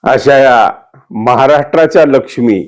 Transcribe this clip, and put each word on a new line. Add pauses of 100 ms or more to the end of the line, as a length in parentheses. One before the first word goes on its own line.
अशा
या (540)
महाराष्ट्राच्या
लक्ष्मी (120)